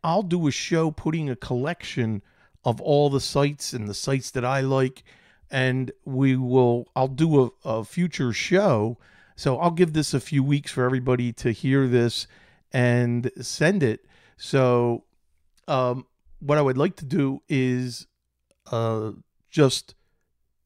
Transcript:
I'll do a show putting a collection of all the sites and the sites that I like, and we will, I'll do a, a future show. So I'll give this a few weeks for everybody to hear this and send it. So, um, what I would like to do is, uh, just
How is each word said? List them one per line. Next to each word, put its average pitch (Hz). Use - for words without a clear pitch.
I'll 175
do 170
a 135
show 160
putting 160
a 120
collection 123
of 117
all 147
the 139
sites 143
and 110
the 101
sites 135
that 123
I 131
like, 135
and 131
we 131
will, 123
I'll 131
do 143
a, 117
a 113
future 156
show. 123
So 131
I'll 170
give 170
this 151
a 135
few 139
weeks 143
for 127
everybody 123
to 123
hear 131
this 120
and 120
send 165
it. 110
So, 123
um, 127
what 147
I 147
would 131
like 165
to -
do 135
is, 127
uh, 113
just -